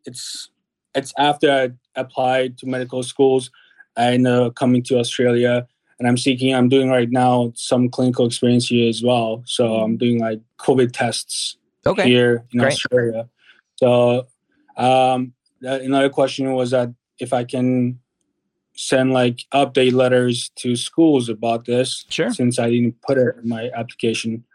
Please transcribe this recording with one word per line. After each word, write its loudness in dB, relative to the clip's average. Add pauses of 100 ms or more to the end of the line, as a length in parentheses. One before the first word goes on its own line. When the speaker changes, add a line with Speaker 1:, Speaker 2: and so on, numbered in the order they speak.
Speaker 1:
It's, -16 (440)
it's -6
after 2
I 0 (300)
applied -2
to -16
medical -6
schools, 0 (480)
I 2
end 4
up 2
coming 2
to 0
Australia, 0 (300)
and -4
I'm 2
seeking, 0
I'm 4
doing 2
right 2
now 2
some 0
clinical 0
experience 0
here 2
as -4
well. 0
So 0
I'm -2
doing, 0
like, -4 (200)
covid 2
tests -6 (280)
Speaker 2:
Okay. 0
Speaker 1:
here 2
in -2
Speaker 2:
Great. 2
Speaker 1:
Australia. -2 (500)
So, 2 (500)
um, 2 (280)
that, -6
another 2
question -2
was -2
that 0 (280)
if -8
I 0
can -2 (760)
send, 0
like, 0 (100)
update 2
letters 0
to -4
schools 2
about -4
this, -2
Speaker 2:
Sure. -2
Speaker 1:
since -2
I 0
didn't 0
put -2
it 0
in -8
my -6
application. -6 (120)